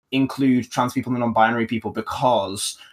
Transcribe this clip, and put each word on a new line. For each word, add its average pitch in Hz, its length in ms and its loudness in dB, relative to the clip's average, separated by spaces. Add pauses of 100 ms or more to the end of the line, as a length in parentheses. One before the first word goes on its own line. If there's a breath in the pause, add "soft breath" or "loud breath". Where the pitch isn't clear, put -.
(120)
include 131 580 2
trans 123 220 0
people 120 200 -2
and 123 80 0
non-binary 113 460 2
people 113 240 -4
because 107 880 -2 (140)